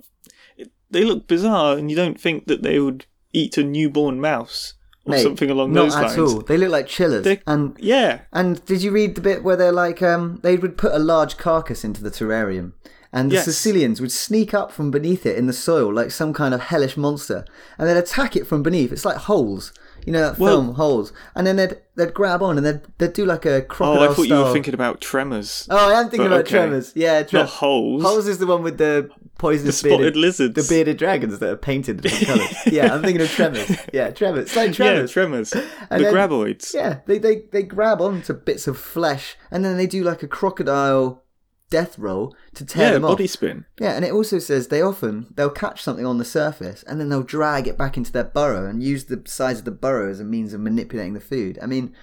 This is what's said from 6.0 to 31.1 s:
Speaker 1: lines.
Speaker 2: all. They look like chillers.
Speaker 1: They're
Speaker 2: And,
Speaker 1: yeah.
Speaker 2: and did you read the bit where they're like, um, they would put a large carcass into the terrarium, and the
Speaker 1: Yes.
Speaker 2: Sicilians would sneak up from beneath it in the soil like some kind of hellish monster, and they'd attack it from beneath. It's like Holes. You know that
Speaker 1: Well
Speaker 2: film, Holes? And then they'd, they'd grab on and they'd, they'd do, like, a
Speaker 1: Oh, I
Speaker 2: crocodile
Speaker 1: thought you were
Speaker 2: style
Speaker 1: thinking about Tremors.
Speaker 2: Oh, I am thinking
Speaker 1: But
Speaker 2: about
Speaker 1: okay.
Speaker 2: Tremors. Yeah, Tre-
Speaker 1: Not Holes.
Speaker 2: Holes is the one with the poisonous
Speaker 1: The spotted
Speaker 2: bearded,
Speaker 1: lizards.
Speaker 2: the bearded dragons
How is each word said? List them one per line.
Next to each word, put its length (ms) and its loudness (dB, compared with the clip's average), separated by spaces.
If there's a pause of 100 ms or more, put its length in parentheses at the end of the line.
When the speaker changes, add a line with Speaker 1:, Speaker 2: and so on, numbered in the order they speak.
Speaker 1:
lines. 160 0
Speaker 2:
all. 220 2
They 160 0
look 140 2
like 160 0
chillers. 360 0
Speaker 1:
They're 240 2
Speaker 2:
And, 320 0
Speaker 1:
yeah. 420 2 (120)
Speaker 2:
and 320 0
did 180 0
you 80 0
read 240 2
the 60 -10
bit 220 0
where 120 4
they're 160 4
like, 300 0
um, 420 0
they 140 4
would 200 -2
put 160 2
a 60 2
large 380 2
carcass 480 -2
into 180 -8
the 80 -8
terrarium, 600 -4 (400)
and 180 0
the 40 2
Speaker 1:
Yes. 100 2
Speaker 2:
Sicilians 560 2
would 100 -4
sneak 420 0
up 180 -2
from 200 -4
beneath 340 0
it 120 0
in 100 0
the 60 0
soil 400 0
like 180 -2
some 220 -4
kind 200 0
of 80 -2
hellish 360 -2
monster, 480 -4 (320)
and 100 0
they'd 100 4
attack 380 0
it 100 0
from 160 -2
beneath. 300 0
It's 140 -6
like 120 -2
Holes. 560 -2 (320)
You 80 -4
know 80 2
that 180 -2
Speaker 1:
Well 240 6
Speaker 2:
film, 120 -4
Holes? 360 0 (240)
And 100 0
then 120 2
they'd, 180 0 (200)
they'd 180 0
grab 280 0
on 160 2
and 80 0
they'd, 140 0 (200)
they'd 140 2
do, 120 0
like, 200 0
a 100 2
Speaker 1:
Oh, 20 4
I 100 2
Speaker 2:
crocodile 460 4
Speaker 1:
thought 140 2
you 80 4
were 80 6
Speaker 2:
style 100 2
Speaker 1:
thinking 200 -2
about 280 -4
Tremors. 680 -6
Speaker 2:
Oh, 240 6
I 60 6
am 100 2
thinking 100 -2
Speaker 1:
But 80 4
Speaker 2:
about 180 6
Speaker 1:
okay. 120 -8
Speaker 2:
Tremors. 380 0
Yeah, 280 2
Tre- 180 2
Speaker 1:
Not 80 0
Holes. 540 0
Speaker 2:
Holes 240 4
is 100 -2
the 100 -2
one 160 2
with 140 -4
the 320 2 (300)
poisonous 420 0
Speaker 1:
The 80 4
spotted 140 8
Speaker 2:
bearded, 140 2
Speaker 1:
lizards. 380 2
Speaker 2:
the 180 0
bearded 240 4
dragons 420 0